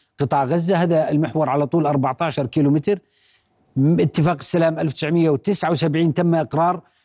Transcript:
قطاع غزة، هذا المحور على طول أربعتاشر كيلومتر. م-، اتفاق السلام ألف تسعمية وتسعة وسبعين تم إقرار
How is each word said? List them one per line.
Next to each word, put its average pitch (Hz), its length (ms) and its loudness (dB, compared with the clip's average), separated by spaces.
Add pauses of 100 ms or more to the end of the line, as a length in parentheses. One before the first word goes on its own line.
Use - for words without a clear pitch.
(180)
قطاع 139 260 0
غزة، 170 320 0
هذا 165 340 2
المحور 151 380 0
على 143 180 0
طول 160 200 0
أربعتاشر 139 600 -2
كيلومتر. 151 520 0 (760)
م-، 156 240 2
اتفاق 165 400 0
السلام 165 380 0
ألف 160 140 -4
تسعمية 160 380 0
وتسعة 165 400 -2
وسبعين 165 440 0
تم 170 200 2
إقرار 165 460 0 (240)